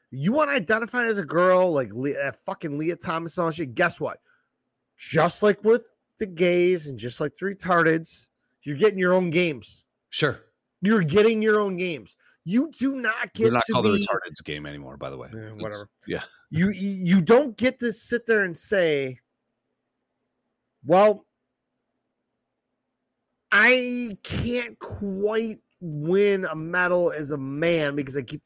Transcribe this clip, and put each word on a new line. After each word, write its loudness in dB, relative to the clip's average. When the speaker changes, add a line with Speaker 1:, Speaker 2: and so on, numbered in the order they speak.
Speaker 1:
you -2
wanna 0
identify -2
as -2
a -4
girl, 4
like -2
Le-, -4
uh, -4
fucking -8
Leah -4
Thomas -6
and 0
all 0
that -4
shit, -8
guess 0
what? -6
Just 0
like 2
with 4
the -6
gays 2
and -10
just -8
like -4
the -8
retardeds, 0
you're -8
getting 2
your 4
own 2
games. -2
Speaker 2:
Sure. -2
Speaker 1:
You're 4
getting 4
your 2
own -2
games. -8
You 0
do -2
not -4
get 0
Speaker 2:
They're 4
not 4
Speaker 1:
to -2
Speaker 2:
called 2
the 4
Speaker 1:
be -2
Speaker 2:
retardeds -6
game -8
anymore, -14
by -10
the -12
way. -14
Speaker 1:
Yeah, -14
Speaker 2:
It's -16
Speaker 1:
whatever. -12
Speaker 2:
yeah. -6
Speaker 1:
You, 0
you, -4
you 6
don't 4
get -2
to -2
sit -6
there 2
and -4
say, 0
"Well, 6
I 2
can't -4
quite -4
win 2
a -6
medal 2
as -6
a -4
man 0
because -4
I -4
keep -12